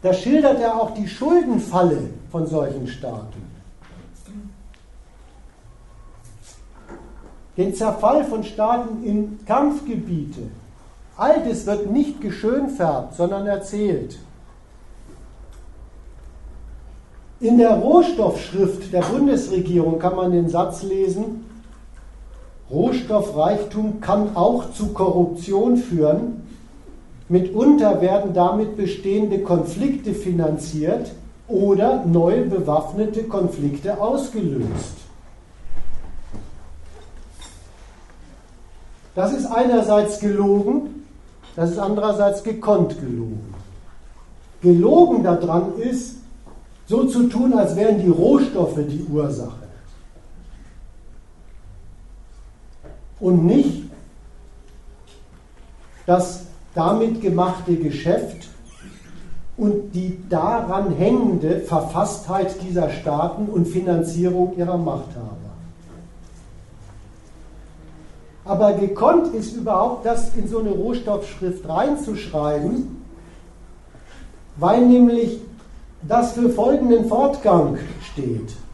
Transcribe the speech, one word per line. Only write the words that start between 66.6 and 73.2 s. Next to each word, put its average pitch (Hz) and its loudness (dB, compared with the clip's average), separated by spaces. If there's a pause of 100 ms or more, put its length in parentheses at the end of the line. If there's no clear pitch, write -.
Aber 202 4
gekonnt 240 2
ist 220 -6
überhaupt, 226 -2
das 233 4
in 208 2
so 226 -2
eine 214 -2
Rohstoffschrift 196 -4
reinzuschreiben, 175 -2 (1500)